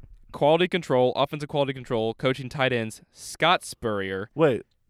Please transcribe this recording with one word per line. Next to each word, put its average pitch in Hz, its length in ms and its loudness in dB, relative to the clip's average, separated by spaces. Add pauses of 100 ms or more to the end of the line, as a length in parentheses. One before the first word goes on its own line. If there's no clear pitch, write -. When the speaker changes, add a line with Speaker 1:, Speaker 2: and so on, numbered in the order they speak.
(320)
Speaker 1:
quality 165 380 4
control, 127 460 2
offensive 143 340 -2
quality 139 240 -2
control, 117 400 -2
coaching 131 340 -2
tight 131 240 0
ends, 113 300 -4 (100)
Scott - 540 0
Spurrier. 98 680 -6
Speaker 2:
Wait. 139 280 2 (280)